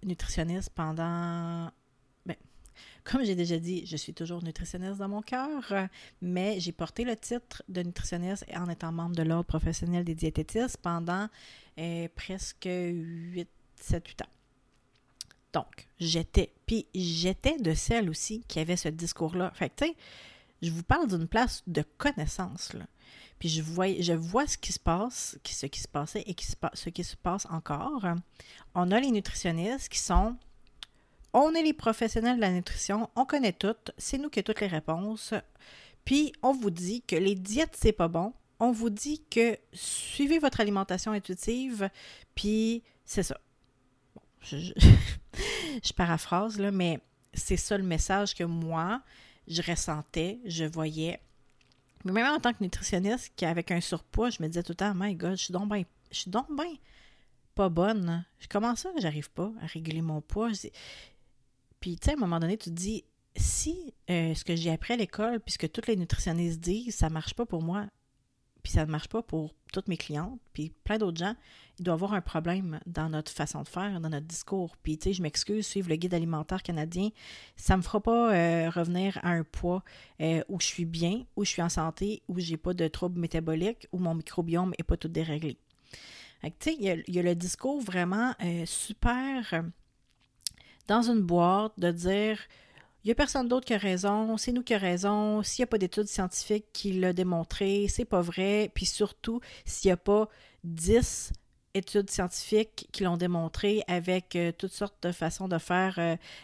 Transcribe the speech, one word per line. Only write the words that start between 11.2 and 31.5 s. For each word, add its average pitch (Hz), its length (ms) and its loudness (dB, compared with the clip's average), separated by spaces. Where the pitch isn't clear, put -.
euh, 170 360 -4
presque - 540 -8
huit, 175 800 -4
sept, - 320 -2
huit - 140 -12
ans. - 80 -14
Donc, - 340 -6
j'étais, 165 540 2
puis 226 200 -2
j'étais 185 640 0
de 165 160 2
celles 226 360 2
aussi 214 380 -6
qui - 120 -4
avaient 170 180 0
ce 175 100 -2
discours-là. 170 640 -2
Fait - 160 -2
que, - 140 -4
tu - 40 4
sais, 330 80 -2
je 170 100 -2
vous 165 120 -6
parle 311 240 2
d'une 170 200 0
place - 400 0
de 156 160 0
connaissance, 185 760 -4
là. - 120 -12
Puis 165 120 -4
je 160 120 0
vois, 170 260 0
je 175 140 2
vois 175 340 0
ce - 100 -4
qui - 140 -6
se - 80 -4
passe, 190 640 -2
qui, - 120 -8
ce - 100 -6
qui - 160 -8
se - 60 -8
passait 226 380 -4
et 185 100 -6
qui - 100 -10
se - 100 -6
pa-, - 180 -4
ce - 160 -10
qui 175 140 -6
se - 140 -12
passe 185 320 -4
encore. 170 560 -4
On 180 160 4
a 220 80 6
les 269 120 2
nutritionnistes 202 800 -2
qui - 80 -6
sont, 196 400 4
on 311 200 8